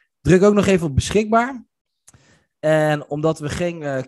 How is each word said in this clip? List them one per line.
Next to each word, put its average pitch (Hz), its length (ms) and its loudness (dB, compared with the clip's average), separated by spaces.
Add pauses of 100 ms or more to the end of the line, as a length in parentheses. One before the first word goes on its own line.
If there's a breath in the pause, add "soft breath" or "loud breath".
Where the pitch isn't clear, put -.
(220 loud breath)
Druk 175 220 4
ook 208 100 6
nog 202 120 2
even 185 220 0
op 135 80 -4
beschikbaar. 226 680 -2 (1000 soft breath)
En 151 420 0
omdat 151 300 -2
we 147 100 -8
geen, 170 340 -6
eh, 135 240 -6